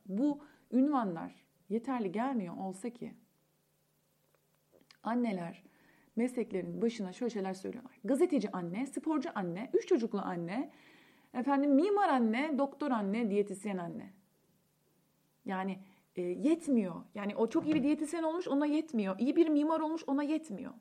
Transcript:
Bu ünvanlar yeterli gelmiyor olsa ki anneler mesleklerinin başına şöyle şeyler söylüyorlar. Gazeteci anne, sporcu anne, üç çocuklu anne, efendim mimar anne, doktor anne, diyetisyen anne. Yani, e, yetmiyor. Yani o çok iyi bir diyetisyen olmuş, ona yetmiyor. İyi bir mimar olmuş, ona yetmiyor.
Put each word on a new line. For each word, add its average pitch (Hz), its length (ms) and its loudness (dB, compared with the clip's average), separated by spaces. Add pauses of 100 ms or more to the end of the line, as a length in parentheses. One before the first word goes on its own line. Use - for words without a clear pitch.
Bu 277 380 0 (280)
ünvanlar 240 720 0 (240)
yeterli 226 440 -2
gelmiyor 220 440 -2
olsa 190 340 -6
ki - 240 -12 (1900)
anneler 208 600 -2 (540)
mesleklerinin 202 680 -2
başına 214 300 0
şöyle 240 180 -4
şeyler 190 240 -4
söylüyorlar. - 500 -12
Gazeteci 254 480 2
anne, 185 340 -4
sporcu 311 480 -2
anne, 190 400 -4
üç 453 140 2
çocuklu 233 300 2
anne, 185 540 -4 (640)
efendim 277 360 2
mimar 381 380 6
anne, 262 500 2
doktor 277 320 0
anne, 214 400 0
diyetisyen 196 480 0
anne. 170 340 -8 (1300)
Yani, 190 340 -4 (380)
e, 180 60 -4
yetmiyor. 196 720 2 (200)
Yani 202 220 -6
o 226 100 2
çok 285 200 0
iyi 302 80 4
bir 294 80 2
diyetisyen 302 400 0
olmuş, 330 260 -2
ona 285 180 2
yetmiyor. 226 520 0
İyi 262 180 2
bir 320 120 6
mimar 311 320 2
olmuş, 311 260 -4
ona 277 160 0
yetmiyor. 294 580 -4